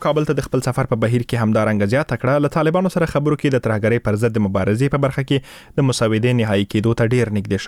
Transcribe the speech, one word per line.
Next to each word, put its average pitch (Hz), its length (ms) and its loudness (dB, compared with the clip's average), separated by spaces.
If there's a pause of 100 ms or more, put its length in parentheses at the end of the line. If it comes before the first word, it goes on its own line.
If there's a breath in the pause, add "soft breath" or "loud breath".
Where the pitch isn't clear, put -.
کابل 151 240 0
ته 139 100 0
د 131 80 -8
خپل 131 200 -2
سفر 127 240 -2
په 113 120 0
بهیر 117 220 0
کې 117 180 -2
همدارنګه 107 500 2
زیاته 139 280 -2
کړه، 143 240 2
له 143 100 -2
طالبانو 175 400 2
سره 170 200 0
خبرو 147 260 0
کې 135 140 2
د 120 120 -2
ترهګرۍ 110 400 0
پر 104 160 0
ضد 113 140 0
د 107 80 2
مبارزې 104 500 0
په 139 100 0
برخه 131 220 -4
کې - 540 -4
د 135 80 2
مسودې 117 500 0
نهایي 101 320 0
کېدو 113 300 0
ته 113 160 2
ډیر 110 180 0
نږدې 101 320 -2